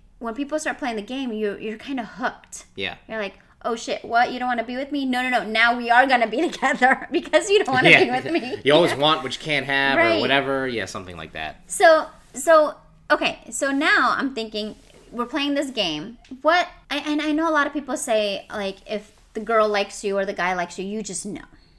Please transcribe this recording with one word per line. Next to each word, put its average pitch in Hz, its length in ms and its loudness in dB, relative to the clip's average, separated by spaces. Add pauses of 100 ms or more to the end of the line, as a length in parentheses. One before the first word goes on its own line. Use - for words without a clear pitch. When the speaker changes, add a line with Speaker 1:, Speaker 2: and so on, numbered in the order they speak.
(180)
Speaker 1:
when 226 160 -8
people 285 240 -6
start 277 200 -4
playing 240 180 -6
the 202 60 -6
game, 254 300 -8
you, 214 240 -4
you're 220 220 -10
kinda 262 260 -8
hooked. - 640 -10 (100)
Speaker 2:
Yeah. 92 200 -6 (120)
Speaker 1:
You're 220 100 -8
like, - 200 -8 (260)
"Oh, 233 100 -2
shit, - 300 -8
what? 233 280 2
You 247 60 -8
don't 247 100 -4
wanna 233 160 -2
be 247 120 -8
with 277 160 -6
me? 277 140 -4
No, 254 160 0
no, 254 80 -2
no. 220 140 0
Now 226 320 2
we 240 140 -4
are 247 160 8
gonna 254 220 4
be 226 140 -2
<laughs> 349 80 0
together 262 600 2
because 311 400 2
you 403 140 6
don't 262 100 -2
wanna 254 160 6
Speaker 2:
Yeah. - 140 10
Speaker 1:
be 240 60 0
with 254 200 -4
me." 294 300 -4
Speaker 2:
<laughs> - 40 -20
You 139 100 6
always 160 200 4
Speaker 1:
<laughs> 139 120 0
Speaker 2:
want 156 160 4
what 123 120 -6
you - 60 -14
can't 143 260 -4
have 139 300 2
Speaker 1:
Right. 339 220 4
Speaker 2:
or - 20 0
whatever. 135 480 0
Yeah, 110 160 -4
something 92 320 -12
like 80 160 -14
that. 78 360 -10
Speaker 1:
So, 320 380 4 (280)
so, 302 420 4 (340)
okay. 302 280 0 (120)
So 277 200 -4
now 294 460 2
I'm 254 180 -4
thinking, 214 420 -8 (340)
we're 233 160 -6
playing 285 280 -2
this 277 160 -2
game. 190 480 -4 (240)
What, 339 260 2 (220)
I, 277 80 -4
and 302 240 -4
I 302 100 -2
know 320 160 0
a 311 40 0
lot 294 140 2
of 294 60 -6
people 269 240 -6
say, 214 540 -2
like, 196 260 -8 (120)
if 208 240 -8 (200)
the 220 80 -8
girl 220 280 2
likes 208 360 -2
you 196 140 -2
or 196 80 -2
the 202 80 -6
guy 185 200 -2
likes 175 240 -6
you, 185 60 -6
you 208 180 -6
just 196 220 -10
know. 196 200 -10 (340)